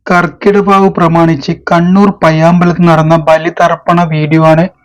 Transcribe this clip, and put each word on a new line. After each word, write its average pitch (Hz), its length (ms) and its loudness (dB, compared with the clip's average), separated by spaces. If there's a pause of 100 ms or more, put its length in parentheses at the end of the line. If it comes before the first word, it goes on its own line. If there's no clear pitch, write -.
(100)
കർക്കിടവാവ് 196 800 0
പ്രമാണിച്ച് 165 640 0 (200)
കണ്ണൂർ 185 500 0
പയ്യാമ്പലത്ത് 170 680 0
നടന്ന 160 280 2
ബലിതർപ്പണ 165 880 -2
വീഡിയോ 156 400 0
ആണ് 160 240 2 (160)